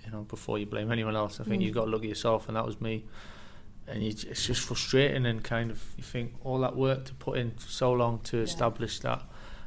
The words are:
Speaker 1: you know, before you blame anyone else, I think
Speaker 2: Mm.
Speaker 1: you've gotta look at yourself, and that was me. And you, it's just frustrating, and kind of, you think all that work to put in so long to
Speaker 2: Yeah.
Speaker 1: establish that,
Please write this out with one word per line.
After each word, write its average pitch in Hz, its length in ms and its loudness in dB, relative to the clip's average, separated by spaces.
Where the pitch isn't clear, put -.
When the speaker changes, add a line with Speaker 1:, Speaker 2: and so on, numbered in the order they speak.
Speaker 1:
you 110 60 -10
know, 107 120 -6
before 107 360 -4
you 104 80 -2
blame 107 240 -2
anyone 110 260 2
else, 104 240 0
I 104 40 -8
think 190 180 2
Speaker 2:
Mm. - 40 4
Speaker 1:
you've 110 80 0
gotta 110 160 2
look 110 120 2
at 110 60 -2
yourself, 110 400 2
and 110 80 -2
that 113 100 0
was 104 140 -4
me. 110 240 -2
And 110 160 -6
you, 110 80 0
it's - 360 -4
just 120 160 2
frustrating, 131 640 4
and 113 160 0
kind 117 280 0
of, - 120 -2
you - 60 -6
think 120 400 -4
all 131 180 0
that 127 160 2
work 131 300 4
to - 80 -10
put - 240 -2
in 117 200 0
so - 340 2
long 117 320 4
to - 140 0
Speaker 2:
Yeah. 113 40 4
Speaker 1:
establish 113 580 0
that, - 220 0